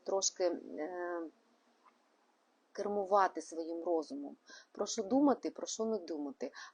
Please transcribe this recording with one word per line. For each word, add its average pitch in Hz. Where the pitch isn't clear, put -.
трошки, 190
е, 175
кермувати 196
своїм 165
розумом, 143
про 202
що -
думати, 254
про -
що -
не 220
думати. 147